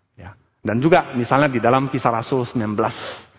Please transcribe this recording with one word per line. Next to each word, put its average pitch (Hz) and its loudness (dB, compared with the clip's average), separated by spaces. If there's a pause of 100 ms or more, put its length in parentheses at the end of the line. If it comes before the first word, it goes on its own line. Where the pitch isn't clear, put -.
(200)
Ya. 92 -20 (240)
Dan 113 -2
juga 165 4
misalnya 131 2
di 120 -2
dalam 131 2
Kisah 123 0
Rasul 120 -2
sembilan 107 -4
belas, 110 -2 (420)